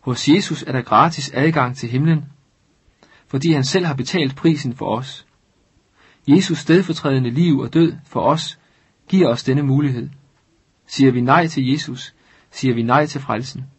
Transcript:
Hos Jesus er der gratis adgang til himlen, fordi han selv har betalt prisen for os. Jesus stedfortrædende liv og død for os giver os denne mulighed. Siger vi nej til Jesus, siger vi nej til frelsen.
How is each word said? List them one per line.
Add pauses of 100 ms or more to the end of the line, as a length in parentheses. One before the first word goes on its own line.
Hos
Jesus
er
der
gratis
adgang
til
himlen, (1000)
fordi
han
selv
har
betalt
prisen
for
os. (1000)
Jesus
stedfortrædende
liv
og
død (100)
for
os (500)
giver
os
denne
mulighed. (760)
Siger
vi
nej
til
Jesus, (360)
siger
vi
nej
til
frelsen. (140)